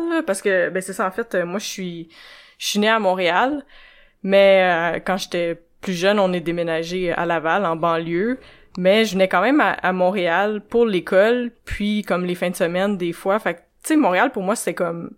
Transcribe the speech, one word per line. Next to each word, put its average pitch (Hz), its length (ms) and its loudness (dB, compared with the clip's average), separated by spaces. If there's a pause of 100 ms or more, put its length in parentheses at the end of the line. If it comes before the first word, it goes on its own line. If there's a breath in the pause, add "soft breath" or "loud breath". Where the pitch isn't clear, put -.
là, 330 160 0
parce 196 160 -4
que, 185 280 0
ben, 185 120 -6
c'est 185 120 -10
ça, 202 120 -4
en 185 60 -4
fait, - 240 -6
euh, 175 100 0
moi, 180 140 -6
je 208 60 -10
suis, 170 420 -10 (500 loud breath)
je - 100 -8
suis - 120 -2
née 208 80 4
à 226 120 4
Montréal, 190 640 0 (580 soft breath)
mais, 185 720 4
euh, 180 100 -4
quand 185 120 0
j'étais 170 440 -4 (200)
plus 190 120 -4
jeune, 190 260 2
on 190 120 2
est 180 80 -2
déménagé 170 720 -4
à 170 140 -2
Laval, 170 400 0
en 165 100 0
banlieue, 170 640 -2 (380 soft breath)
mais 190 260 4
je 202 100 -4
venais 190 140 2
quand 185 140 2
même 269 180 4
à, 202 120 4
à 175 200 -2
Montréal 185 800 0
pour 233 160 2
l'école, 214 640 2 (140)
puis 208 380 -2
comme 180 200 -2
les 180 120 -2
fins 180 160 -2
de 180 40 -8
semaine, 190 420 0
des 175 140 -4
fois, 196 280 0
fait 185 160 -4
que, - 40 -20 (240)
tu - 60 -4
sais, 311 80 4
Montréal, 220 340 4
pour 208 120 -6
moi, 185 120 0
c'était - 180 -4
comme 170 440 -6